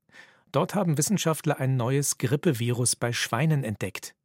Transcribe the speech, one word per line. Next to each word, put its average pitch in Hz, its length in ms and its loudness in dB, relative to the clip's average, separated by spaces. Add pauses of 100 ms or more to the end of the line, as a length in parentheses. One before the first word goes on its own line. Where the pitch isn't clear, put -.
(520)
Dort 151 220 0
haben 170 240 2
Wissenschaftler 156 640 0
ein 131 180 2
neues 135 400 0
Grippevirus 123 760 0
bei 120 200 -2
Schweinen 143 500 0
entdeckt. 101 500 -6 (100)